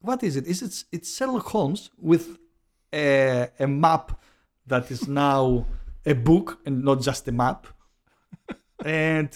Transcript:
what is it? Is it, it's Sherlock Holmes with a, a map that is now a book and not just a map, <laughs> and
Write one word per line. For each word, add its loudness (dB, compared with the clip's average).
what -2
is -2
it? -4
Is -4
it, -10
it's -10
Sherlock -4
Holmes -2
with 0
a, 2
a 0
map 2
that -2
is -8
now 2
a 2
book 2
and -2
not 4
just -4
a -4
map, 0
<laughs> -18
and 0